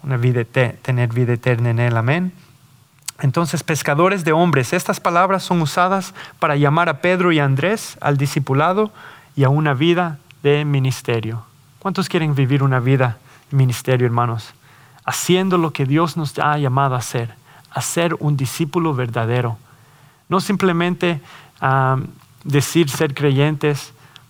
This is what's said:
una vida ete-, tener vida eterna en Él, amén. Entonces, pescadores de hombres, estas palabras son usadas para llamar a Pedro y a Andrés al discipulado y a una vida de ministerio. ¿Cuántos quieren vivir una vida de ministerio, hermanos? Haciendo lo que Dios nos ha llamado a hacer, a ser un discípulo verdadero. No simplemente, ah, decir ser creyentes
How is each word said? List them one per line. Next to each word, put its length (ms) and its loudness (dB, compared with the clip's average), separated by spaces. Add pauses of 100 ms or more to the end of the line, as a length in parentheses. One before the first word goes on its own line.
una 140 -2
vida 240 2
ete-, 400 -2
tener 320 -2
vida 200 0
eterna 380 0
en 80 0
Él, 180 0
amén. 340 0 (880)
Entonces, 440 0
pescadores 600 0
de 80 2
hombres, 420 2
estas 260 -2
palabras 440 2
son 180 0
usadas 520 0 (260)
para 160 0
llamar 340 2
a 120 -4
Pedro 300 2
y 80 2
a 60 2
Andrés 560 -2
al 160 0
discipulado 760 0 (440)
y 80 0
a 60 4
una 240 2
vida 460 0 (220)
de 240 2
ministerio. 800 -2 (360)
¿Cuántos 280 -2
quieren 260 0
vivir 300 2
una 160 2
vida 380 2 (340)
de 60 0
ministerio, 500 2
hermanos? 460 -4 (520)
Haciendo 520 0
lo 140 0
que 140 -2
Dios 320 0
nos 220 -4
ha 180 2
llamado 380 0
a 40 -2
hacer, 340 -6 (380)
a 100 -6
ser 380 -2
un 180 0
discípulo 580 -2
verdadero. 640 -2 (720)
No 100 0
simplemente, 800 0 (380)
ah, 380 2 (460)
decir 460 2
ser 240 -2
creyentes 800 0 (360)